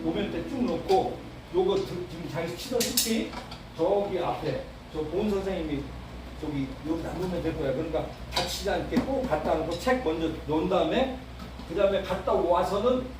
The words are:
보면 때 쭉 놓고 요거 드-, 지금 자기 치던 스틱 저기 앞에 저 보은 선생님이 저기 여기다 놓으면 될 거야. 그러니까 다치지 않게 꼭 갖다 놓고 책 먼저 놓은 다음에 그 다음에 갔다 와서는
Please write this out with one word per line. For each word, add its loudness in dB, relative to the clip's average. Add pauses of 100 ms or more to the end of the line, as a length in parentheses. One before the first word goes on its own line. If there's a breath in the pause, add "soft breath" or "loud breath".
보면 0
때 -4
쭉 0
놓고 2 (360)
요거 4
드-, 2
지금 -8
자기 -2
치던 -2
스틱 0 (460)
저기 2
앞에 -2 (280)
저 -4
보은 0
선생님이 -2 (580)
저기 -2 (220)
여기다 -2
놓으면 -2
될 0
거야. 0
그러니까 0 (280)
다치지 0
않게 0
꼭 0
갖다 2
놓고 0
책 2
먼저 2 (160)
놓은 2
다음에 4 (540)
그 -4
다음에 6
갔다 0
와서는 4 (140)